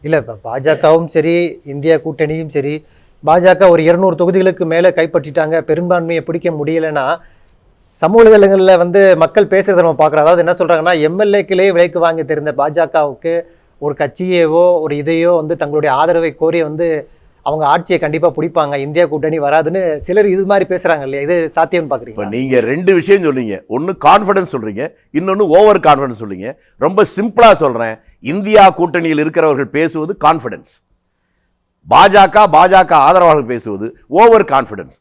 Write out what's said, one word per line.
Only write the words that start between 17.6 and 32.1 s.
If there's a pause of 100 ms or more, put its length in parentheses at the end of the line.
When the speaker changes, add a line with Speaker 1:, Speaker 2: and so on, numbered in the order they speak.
Speaker 1:
ஆட்சியை
கண்டிப்பா
பிடிப்பாங்க,
இந்தியா
கூட்டணி
வராதுன்னு" (180)
சிலர்
இது
மாதிரி
பேசுறாங்க
இல்லையா?
இது (180)
சாத்தியம்னு
பாக்குறீங்களா?
Speaker 2:
இப்ப
நீங்க
ரெண்டு
விஷயம்
சொல்றீங்க, (120)
ஒண்ணு
கான்ஃபிடன்ஸ்
சொல்றீங்க, (280)
இன்னொன்னு
ஓவர்
கான்ஃபிடன்ஸ்
சொல்றீங்க. (300)
ரொம்ப
சிம்பிளா
சொல்றேன், (280)
இந்தியா
கூட்டணியில்
இருக்கிறவர்கள்
பேசுவது
கான்ஃபிடன்ஸ், (1120)
பாஜக,